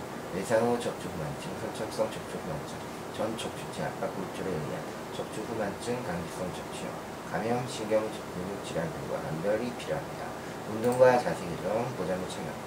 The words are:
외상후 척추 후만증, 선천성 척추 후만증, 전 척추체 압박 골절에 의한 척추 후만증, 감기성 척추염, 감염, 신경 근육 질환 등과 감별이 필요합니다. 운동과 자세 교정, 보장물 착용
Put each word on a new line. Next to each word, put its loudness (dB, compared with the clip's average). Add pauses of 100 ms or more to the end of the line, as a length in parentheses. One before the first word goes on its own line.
(380)
외상후 6
척추 -2
후만증, -4
선천성 0
척추 -6
후만증, -4 (400)
전 0
척추체 -4
압박 -2
골절에 -4
의한 -2 (400)
척추 -4
후만증, -2
감기성 -2
척추염, -6 (320)
감염, 2
신경 2
근육 -2
질환 0
등과 -2
감별이 0
필요합니다. -2 (400)
운동과 10
자세 2 (160)
교정, 2
보장물 0
착용 -4 (120)